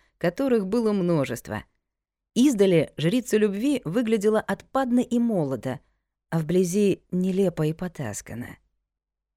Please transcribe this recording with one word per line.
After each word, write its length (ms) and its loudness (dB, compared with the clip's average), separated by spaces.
которых 480 0
было 280 0
множество. 680 -2
Издали 640 4
жрица 400 0
любви 460 0
выглядела 560 0
отпадно 640 -2
и 180 0
молодо, 600 -2
а 100 -2
вблизи 720 0
нелепо 560 0
и 60 -2
потасканно. 840 -10